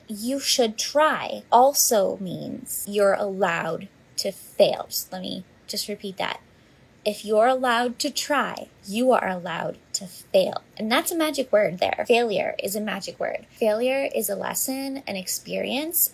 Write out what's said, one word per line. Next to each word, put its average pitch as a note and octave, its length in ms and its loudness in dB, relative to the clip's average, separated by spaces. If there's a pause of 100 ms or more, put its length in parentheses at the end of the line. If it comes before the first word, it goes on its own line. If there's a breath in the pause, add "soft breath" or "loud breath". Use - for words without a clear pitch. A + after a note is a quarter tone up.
you A#3 320 -4
should A3+ 380 2
try C#4 760 0
also A#3 680 6
means - 680 -8
you're G3+ 260 2
allowed F#3+ 760 -2 (260)
to G3 160 -4
fail. - 560 2
Just - 240 -8
let F#3 100 -10
me F#3 220 -8 (240)
just G#3 220 -8
repeat G3+ 260 -8
that. - 240 -4 (640 soft breath)
If G#3 220 -4
you're G#3+ 220 4
allowed B3 520 2
to D4 100 -2
try, - 600 -4 (180)
you A#3+ 240 2
are - 160 6
allowed E3+ 520 -6 (160)
to G3 120 -6
fail. - 560 0 (140)
And A3 120 -4
that's D#4+ 220 0
a F4 60 -4
magic D4 340 -2
word F#3+ 280 2
there. - 280 -2
Failure A#3 560 2
is G3 100 -4
a G#3+ 60 -4
magic G3 400 -8
word. - 300 -6
Failure B3 680 0
is G#3+ 140 0
a G3 80 -2
lesson, C4+ 680 -6
an G3+ 120 -6
experience. G3 960 -4